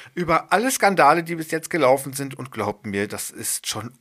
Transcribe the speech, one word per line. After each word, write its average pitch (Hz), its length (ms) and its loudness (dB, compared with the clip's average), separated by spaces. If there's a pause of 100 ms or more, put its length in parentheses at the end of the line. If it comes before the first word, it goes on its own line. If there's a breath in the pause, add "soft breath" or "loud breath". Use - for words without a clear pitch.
(140 loud breath)
über 170 380 -2
alle 220 180 2
Skandale, 170 540 4
die 170 120 -6
bis 156 160 -8
jetzt 156 180 -6
gelaufen 139 420 2
sind 135 240 -8
und 127 160 -12
glaubt 104 340 -6
mir, 101 220 -2
das 110 220 -10
ist - 360 -8
schon 110 360 -8